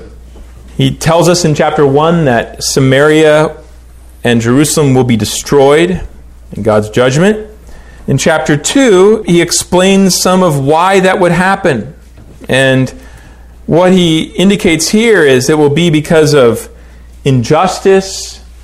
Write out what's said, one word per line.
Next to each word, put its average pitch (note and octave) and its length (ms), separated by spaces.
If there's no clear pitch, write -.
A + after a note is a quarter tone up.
He C3+ 200
tells E3+ 340
us F3 160
in D#3 80
chapter D3+ 320
one D3+ 400
that A#2+ 380
Samaria D3+ 1000
and A#2+ 180
Jerusalem C#3 540
will C3 80
be A#2 140
destroyed D3 840
in G2+ 120
God's G#2+ 260
judgment. D3+ 600
In C#3 100
chapter D#3 400
two, G#3+ 720
he E3+ 120
explains F#3 760
some F#3 260
of D3 240
why F3 360
that F#3+ 180
would F3 120
happen. E3+ 640
And C3 400
what F3+ 260
he E3+ 300
indicates F3+ 680
here G#3+ 340
is C3 240
it D3+ 120
will D3 100
be E3+ 220
because D#3 420
of A#2+ 360
injustice E3+ 1200